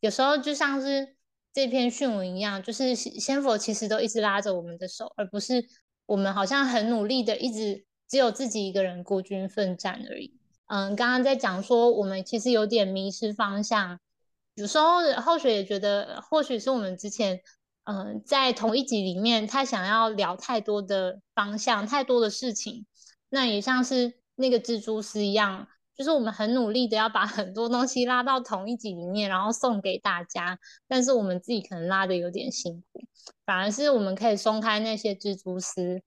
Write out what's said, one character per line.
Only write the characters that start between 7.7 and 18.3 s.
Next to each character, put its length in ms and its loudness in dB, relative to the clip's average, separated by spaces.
只 100 2
有 120 6
自 180 -4
己 180 -2
一 60 -6
个 100 2
人 220 -4
孤 180 0
军 260 -6
奋 280 -2
战 340 -6
而 80 -10
已。 160 -14
嗯， 300 -2
刚 140 2
刚 120 4
在 140 4
讲 260 -2
说 280 6
我 140 2
们 200 -4
其 140 -4
实 120 0
有 160 4
点 220 2
迷 220 -4
失 220 -4
方 300 -2
向， 360 -2
有 120 -8
时 120 2
候 240 6
后 180 4
学 140 4
也 120 0
觉 140 -2
得， 440 0
或 200 2
许 160 -2
是 120 -2
我 80 2
们 180 -4
之 140 -10
前， 300 -2
嗯， 400 -6
在 280 2